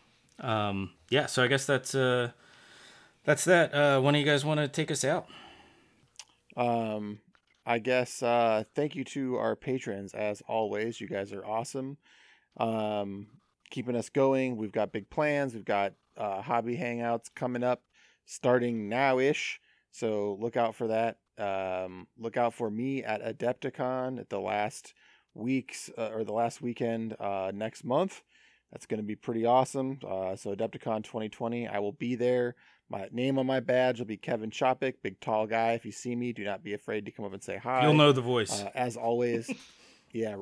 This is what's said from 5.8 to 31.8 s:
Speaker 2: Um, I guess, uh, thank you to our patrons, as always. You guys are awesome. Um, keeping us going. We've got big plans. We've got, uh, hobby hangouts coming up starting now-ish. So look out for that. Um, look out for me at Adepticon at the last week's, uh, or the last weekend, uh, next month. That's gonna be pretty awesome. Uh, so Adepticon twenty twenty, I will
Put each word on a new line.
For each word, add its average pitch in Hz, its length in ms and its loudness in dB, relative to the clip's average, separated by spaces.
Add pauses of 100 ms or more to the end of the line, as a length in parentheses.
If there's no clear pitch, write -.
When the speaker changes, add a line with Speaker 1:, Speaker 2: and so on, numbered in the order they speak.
Speaker 2:
Um, 110 640 -2 (440)
I 120 140 2
guess, 127 440 0
uh, 117 420 4 (100)
thank 147 200 -2
you 135 100 -4
to 127 320 -4
our 110 200 0
patrons, 104 560 -4
as 104 340 -4
always. 110 540 -2
You 104 80 -10
guys 98 240 -4
are 98 140 -10
awesome. 131 500 -6 (640)
Um, 107 680 -2 (420)
keeping 120 260 -4
us 113 120 -2
going. 135 480 2
We've 107 160 -6
got 104 200 0
big 104 160 -6
plans. 143 460 0
We've 104 100 -10
got, 101 300 2 (220)
uh, 98 260 -4
hobby 120 340 0
hangouts 117 580 -2
coming 123 300 -4
up 123 180 2 (440)
starting 120 640 2
now-ish. 131 720 2 (320)
So 104 480 -2
look 117 160 -4
out 113 180 2
for 117 140 -2
that. 110 300 0 (200)
Um, 92 680 -4 (120)
look 113 180 -6
out 120 180 2
for 113 160 -4
me 127 340 -4
at 107 180 -2
Adepticon 127 1000 -4
at - 100 -14
the 101 100 -4
last 104 540 -2 (380)
week's, 123 640 -4
uh, 110 160 -4
or 110 120 -2
the 104 80 -6
last 117 280 0
weekend, 117 600 -2
uh, 98 340 -2
next 107 300 -8
month. 151 380 0 (500)
That's - 140 -16
gonna 110 180 -4
be 104 100 -6
pretty 113 320 -2
awesome. 131 600 4
Uh, 95 280 -2
so 101 200 -6
Adepticon 110 500 -4
twenty 110 240 -6
twenty, 117 400 -6
I 101 100 -4
will 101 140 -2